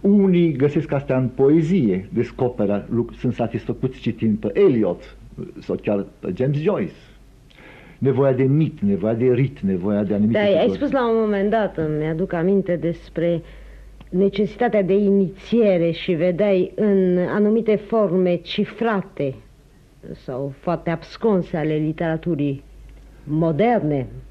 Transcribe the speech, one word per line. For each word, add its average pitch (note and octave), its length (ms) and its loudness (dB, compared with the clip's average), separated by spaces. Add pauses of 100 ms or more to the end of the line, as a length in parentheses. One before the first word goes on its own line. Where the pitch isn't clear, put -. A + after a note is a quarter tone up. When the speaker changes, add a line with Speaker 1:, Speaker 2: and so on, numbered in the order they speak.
Speaker 1:
Unii F#3+ 520 4
găsesc C#3+ 400 0
astea C3+ 260 0
în B2+ 100 0
poezie, C#3+ 840 2
descoperă, A2 760 -2
lu-, A#2 180 0 (100)
sunt B2+ 160 -2
satisfăcuți A#2 640 -6
citind A2 380 -2
pe G#2+ 160 -4
Eliot A2+ 640 2 (420)
sau - 240 -6
chiar G2+ 240 -2 (120)
pe - 180 -8
James C#3 220 0
Joyce. D3+ 340 -2 (1080)
Nevoia C3+ 320 2
de B2 100 0
mit, C#3+ 380 2
nevoia G2+ 340 0
de B2+ 180 2
rit, B2 280 0
nevoia G2 420 0
de G#2 120 0
anumite G#2+ 240 2
Speaker 2:
Da, - 60 2
ai G3 160 4
Speaker 1:
figuri. G3 160 2
Speaker 2:
spus C4+ 140 -2
la B3+ 180 0
un A3+ 120 2
moment G#3 300 0
dat, G#3+ 260 0
îmi D3+ 300 -2
aduc E3 260 -4
aminte, F3+ 440 0
despre E3 680 -4 (680)
necesitatea G3+ 720 0
de F#3 120 0
inițiere G3 960 2
și E3 220 -4
vedeai F3+ 640 0
în F#3+ 440 2 (160)
anumite G#3+ 420 2
forme F#3 600 0
cifrate F#3+ 1000 -4 (920)
sau C#3 340 -8
fapte E3+ 320 -4
absconse F3+ 680 -2
ale D#3 180 -2
literaturii D#3 880 -2 (640)
moderne. D3+ 840 0 (240)